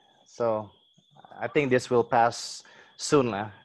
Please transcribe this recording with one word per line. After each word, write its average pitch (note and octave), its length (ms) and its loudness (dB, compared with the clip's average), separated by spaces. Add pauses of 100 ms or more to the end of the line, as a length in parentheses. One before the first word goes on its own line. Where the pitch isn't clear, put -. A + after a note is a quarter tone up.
(260)
So G#2+ 440 -4 (680)
I A2+ 80 -8
think C#3+ 240 -2
this B2+ 200 0
will A#2+ 140 4
pass - 580 0 (340)
soon, C3 340 2
lah. G#2 200 -6 (140)